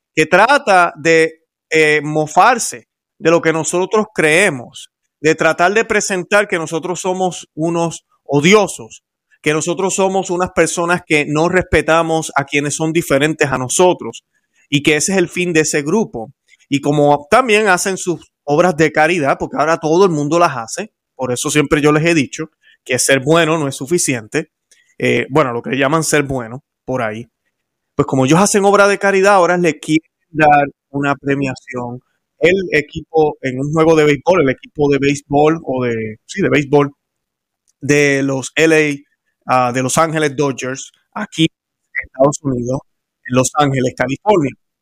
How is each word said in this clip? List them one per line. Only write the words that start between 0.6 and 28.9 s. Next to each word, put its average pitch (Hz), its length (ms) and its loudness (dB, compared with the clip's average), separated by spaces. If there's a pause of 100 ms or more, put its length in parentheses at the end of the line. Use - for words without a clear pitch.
de, 160 460 0 (260)
eh, 151 340 2
mofarse 156 840 0 (320)
de 160 100 0
lo 165 140 4
que 160 100 0
nosotros 180 580 -2
creemos, 160 800 0 (300)
de 156 160 2
tratar 160 360 2
de 220 140 0
presentar 202 600 -2
que 190 100 -4
nosotros 165 420 -6
somos 185 540 -4
unos 170 540 -4 (160)
odiosos, 147 800 0 (400)
que 151 100 -2
nosotros 170 400 -4
somos 190 380 -2
unas 180 180 -4
personas 170 560 -2
que 147 220 0
no 156 200 0
respetamos 165 880 0
a 139 100 -2
quienes 143 280 -2
son 160 180 -4
diferentes 151 600 0
a 131 80 -2
nosotros 127 640 0 (420)
y 143 140 -2
que 151 140 2
ese 151 160 -2
es 190 80 2
el 180 100 0
fin 180 240 -4
de 160 60 4
ese 151 240 0
grupo. 143 480 -4 (360)
Y 139 140 -2
como 147 480 2
también 220 380 2
hacen 190 280 0
sus - 380 -8 (100)
obras 165 320 2
de 156 160 2
caridad, 156 460 0
porque - 220 -8
ahora 160 180 0
todo 165 260 2
el 190 60 4
mundo 147 300 -2
las 160 180 0
hace, 143 380 -12 (180)
por 127 180 -6
eso 135 200 -4
siempre 147 280 0
yo 147 120 4
les 151 120 2
he 170 120 2
dicho 156 340 -4 (340)
que 127 140 -4
ser 135 220 0
bueno 160 400 0
no 143 80 -4
es 135 80 -8
suficiente, 139 760 -4 (460)
eh, 123 320 -2
bueno, 135 240 0
lo 117 80 -6
que 120 160 -6
llaman 147 260 0
ser 147 200 0
bueno 131 400 -8 (200)
por 127 200 -4
ahí, 110 240 -8 (640)
pues 143 140 0
como 131 180 0
ellos 160 140 4
hacen 202 260 2
obra 202 220 4
de 196 100 0